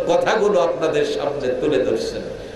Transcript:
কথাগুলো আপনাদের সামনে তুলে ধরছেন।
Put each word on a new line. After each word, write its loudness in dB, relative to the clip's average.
কথাগুলো 2
আপনাদের 0
সামনে -2
তুলে 2
ধরছেন। -2